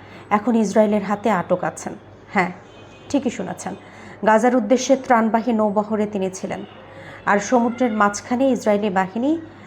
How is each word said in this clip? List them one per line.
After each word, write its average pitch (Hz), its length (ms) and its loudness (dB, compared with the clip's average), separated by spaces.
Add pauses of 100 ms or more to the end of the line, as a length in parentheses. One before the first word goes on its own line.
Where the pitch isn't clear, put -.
(300)
এখন 214 260 0
ইসরায়েলের 214 480 2
হাতে 208 260 -2
আটক 180 340 -2
আছেন। 160 300 -8 (400)
হ্যাঁ, 180 180 0 (580)
ঠিকই 247 200 0
শুনেছেন, 180 440 -10 (540)
গাজার 220 280 4
উদ্দেশ্যে 254 400 2
ত্রাণবাহী 226 580 2
নৌবহরে 214 520 0
তিনি 196 280 -4
ছিলেন, 190 320 -10 (600)
আর 202 140 4
সমুদ্রের 240 540 0
মাঝখানে 214 560 0
ইসরায়েলি 208 400 0
বাহিনী 226 480 0 (300)